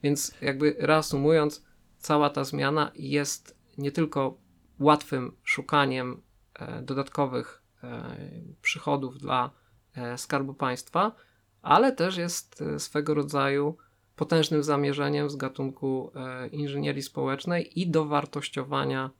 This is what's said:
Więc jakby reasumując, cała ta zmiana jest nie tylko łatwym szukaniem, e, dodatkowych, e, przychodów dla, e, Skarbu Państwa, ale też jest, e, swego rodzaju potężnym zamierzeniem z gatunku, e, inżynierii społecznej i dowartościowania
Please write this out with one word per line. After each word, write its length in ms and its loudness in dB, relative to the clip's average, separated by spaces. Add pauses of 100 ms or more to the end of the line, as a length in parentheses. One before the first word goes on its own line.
Więc 380 0
jakby 380 2
reasumując, 840 2 (340)
cała 320 4
ta 140 -2
zmiana 500 0
jest 600 -4 (220)
nie 140 -2
tylko 460 0 (420)
łatwym 520 4 (100)
szukaniem, 800 0 (320)
e, 280 -10
dodatkowych, 800 -4 (200)
e, 340 -10 (460)
przychodów 560 -2
dla, 320 0 (460)
e, 220 -8
Skarbu 360 -2
Państwa, 580 -2 (500)
ale 300 6
też 240 0
jest, 460 -6
e, 160 -4
swego 360 0
rodzaju 600 0 (400)
potężnym 460 4
zamierzeniem 680 2
z 60 -8
gatunku, 760 -4
e, 340 -10
inżynierii 540 -2
społecznej 760 -2
i 100 0
dowartościowania 1300 0